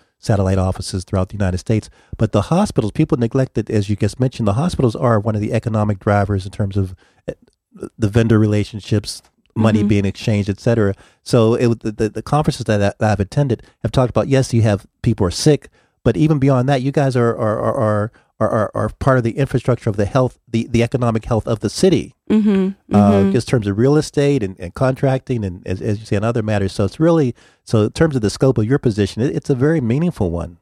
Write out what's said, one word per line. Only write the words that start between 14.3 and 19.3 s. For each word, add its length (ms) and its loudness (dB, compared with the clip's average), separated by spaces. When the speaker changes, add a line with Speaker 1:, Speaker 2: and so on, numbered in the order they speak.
Speaker 1:
you 100 2
have 240 0
people 240 2
are 40 0
sick, 380 2
but 120 2
even 240 2
beyond 280 2
that, 140 0
you 80 -2
guys 260 0
are, 200 2
are, 240 -2
are, 140 -2
are, 380 0
are, 100 2
are, 240 0
are 140 -2
part 200 2
of 60 0
the 140 -4